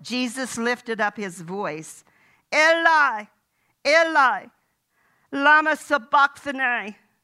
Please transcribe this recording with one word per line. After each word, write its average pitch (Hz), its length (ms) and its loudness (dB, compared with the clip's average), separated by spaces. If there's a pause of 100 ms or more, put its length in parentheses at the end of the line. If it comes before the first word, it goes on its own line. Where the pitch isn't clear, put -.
Jesus 247 560 -6
lifted 233 420 -4
up 208 180 -4
his 190 240 -10
voice, 165 640 -10 (500)
"Eli, 311 720 2 (600)
Eli, 294 640 2 (840)
lama 302 440 4
sabachthani?" 269 1200 -2 (260)